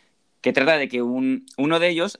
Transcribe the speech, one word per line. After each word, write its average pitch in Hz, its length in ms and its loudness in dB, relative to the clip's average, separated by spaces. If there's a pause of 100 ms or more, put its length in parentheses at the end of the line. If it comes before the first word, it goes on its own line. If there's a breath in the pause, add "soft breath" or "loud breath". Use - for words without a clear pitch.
(400)
que - 140 0
trata 147 240 4
de 135 100 -4
que 123 140 -4
un, 131 420 -2 (140)
uno 156 200 2
de 175 120 2
ellos 175 300 -4